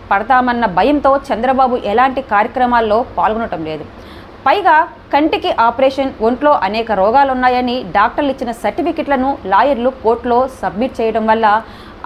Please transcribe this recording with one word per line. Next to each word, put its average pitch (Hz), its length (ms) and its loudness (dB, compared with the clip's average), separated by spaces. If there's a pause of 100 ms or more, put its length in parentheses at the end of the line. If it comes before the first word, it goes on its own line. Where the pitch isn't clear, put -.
(100)
పడతామన్న 240 560 2
భయంతో 269 500 2
చంద్రబాబు 254 600 0
ఎలాంటి 254 440 0
కార్యక్రమాల్లో 233 840 0 (140)
పాల్గొనటం 190 460 -2
లేదు. 151 200 -8 (640)
పైగా 330 420 2 (240)
కంటికి 311 480 0
ఆపరేషన్, 262 520 0 (100)
ఒంట్లో 247 300 2
అనేక 226 400 -2
రోగాలున్నాయని 247 1000 2
డాక్టర్లు 240 380 0
ఇచ్చిన 262 220 -6
సర్టిఫికెట్లను 277 920 -2
లాయర్లు 233 440 2
కోర్టులో 240 580 0 (140)
సబ్మిట్ 208 380 -4
చేయడం 220 260 -2
వల్ల 220 360 2 (440)